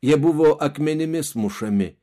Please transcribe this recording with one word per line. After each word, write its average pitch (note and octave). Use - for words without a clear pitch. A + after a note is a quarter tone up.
Jie C#3+
buvo D3+
akmenimis D#3
mušami G2+